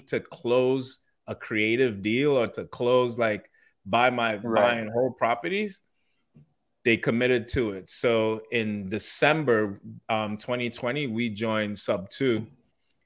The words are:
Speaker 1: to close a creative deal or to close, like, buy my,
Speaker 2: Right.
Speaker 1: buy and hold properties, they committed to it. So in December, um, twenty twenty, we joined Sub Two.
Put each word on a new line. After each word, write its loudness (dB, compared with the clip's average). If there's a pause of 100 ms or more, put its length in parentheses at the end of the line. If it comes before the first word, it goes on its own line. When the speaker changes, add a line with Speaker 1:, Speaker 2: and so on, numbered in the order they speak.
Speaker 1:
to -2
close 0 (280)
a -8
creative 0
deal 2
or 2
to -10
close, 0
like, 0 (360)
buy 4
my, 0
Speaker 2:
Right. -4
Speaker 1:
buy 6
and -6
hold 0
properties, -2 (1000)
they 4
committed 0
to 0
it. -10
So 0 (100)
in -2
December, 0 (300)
um, -2
twenty -4
twenty, -4
we -2
joined -2
Sub -4
Two. 0 (600)